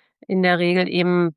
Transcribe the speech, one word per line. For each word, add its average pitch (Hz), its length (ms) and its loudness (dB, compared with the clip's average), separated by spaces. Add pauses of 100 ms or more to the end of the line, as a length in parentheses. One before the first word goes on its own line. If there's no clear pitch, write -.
(280)
in 185 160 0
der 180 160 2
Regel 180 280 0
eben, 175 500 0